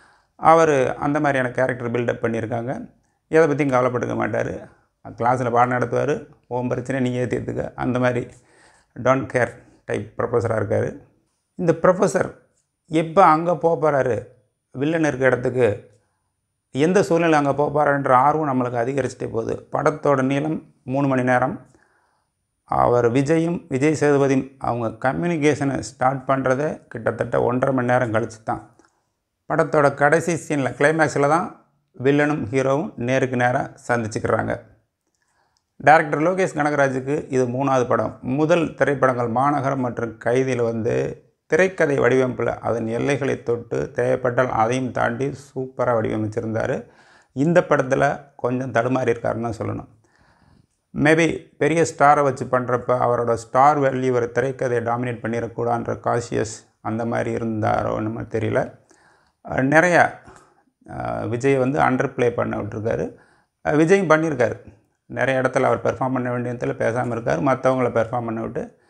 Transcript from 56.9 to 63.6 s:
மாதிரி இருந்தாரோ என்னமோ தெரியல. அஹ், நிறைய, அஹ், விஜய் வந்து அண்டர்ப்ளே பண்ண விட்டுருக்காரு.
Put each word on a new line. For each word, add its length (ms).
மாதிரி 280
இருந்தாரோ 640
என்னமோ 260
தெரியல. 560
அஹ், 120
நிறைய, 580
அஹ், 400
விஜய் 300
வந்து 220
அண்டர்ப்ளே 500
பண்ண 280
விட்டுருக்காரு. 580